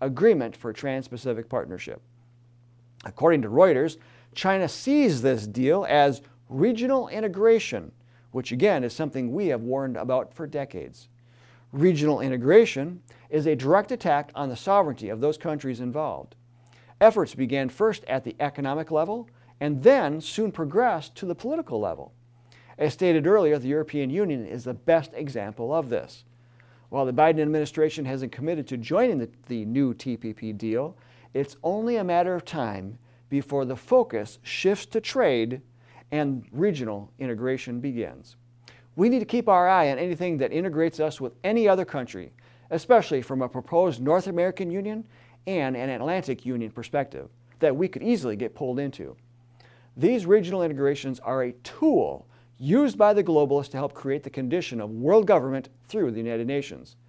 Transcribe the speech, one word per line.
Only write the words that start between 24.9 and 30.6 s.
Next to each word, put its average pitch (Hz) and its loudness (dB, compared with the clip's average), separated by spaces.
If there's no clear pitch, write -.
example 117 -6
of 156 -2
this. - -6
While 135 0
the 127 -2
Biden 156 6
administration 151 0
hasn't 131 -6
committed 151 -6
to 131 -6
joining 165 0
the, 117 -4
the 117 -6
new 123 0
T 117 -8
P 110 -10
P 110 -10
deal, 113 -4